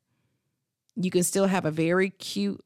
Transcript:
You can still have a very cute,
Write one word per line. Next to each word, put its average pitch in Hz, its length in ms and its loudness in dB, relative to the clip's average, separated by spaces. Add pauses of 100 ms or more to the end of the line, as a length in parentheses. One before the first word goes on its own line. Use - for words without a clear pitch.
(960)
You 180 160 -2
can 180 140 2
still 196 220 2
have 185 180 0
a 156 60 0
very 170 400 0
cute, 202 560 -6